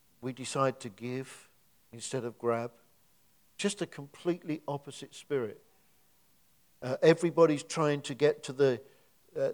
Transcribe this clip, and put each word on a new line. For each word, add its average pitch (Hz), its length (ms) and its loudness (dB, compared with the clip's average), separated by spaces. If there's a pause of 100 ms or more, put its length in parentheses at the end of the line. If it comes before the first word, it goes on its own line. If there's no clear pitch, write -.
(220)
we 127 100 -6
decide 131 480 -2
to 123 100 -10
give 123 600 -10 (420)
instead 117 320 -6
of 117 160 -8
grab. 117 320 0 (840)
Just 202 240 -2
a 170 40 -2
completely 160 840 -6
opposite 143 460 -8
spirit. 123 480 -4 (1200)
Uh, 127 200 -4
everybody's 165 600 6
trying 147 380 0
to 139 120 -8
get 147 300 2
to 139 100 -10
the, 131 260 4 (580)
uh, 135 160 0